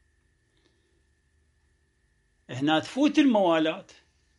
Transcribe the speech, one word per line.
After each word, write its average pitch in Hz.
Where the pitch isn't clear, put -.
هنا 147
تفوت 285
الموالاة. 185